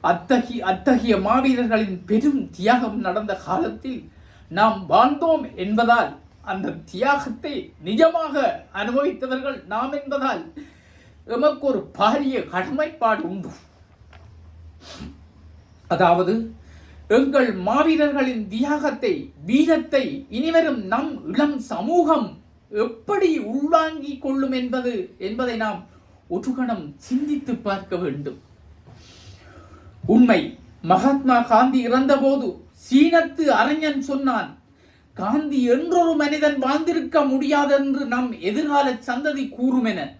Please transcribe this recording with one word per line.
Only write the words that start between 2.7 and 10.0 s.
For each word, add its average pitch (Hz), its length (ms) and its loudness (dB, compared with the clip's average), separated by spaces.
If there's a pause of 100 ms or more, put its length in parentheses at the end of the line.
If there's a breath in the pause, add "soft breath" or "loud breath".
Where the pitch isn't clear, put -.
நடந்த 196 340 -4
காலத்தில் 247 760 -6 (380 soft breath)
நாம் 196 400 2
வாழ்ந்தோம் 285 680 2
என்பதால் 220 640 2 (240)
அந்த 190 280 -6
தியாகத்தை 254 1000 -4 (120)
நிஜமாக 294 800 0 (120)
அனுபவித்தவர்கள் 262 920 -4
நாம் 233 260 -6
என்பதால் 269 600 -6 (760 loud breath)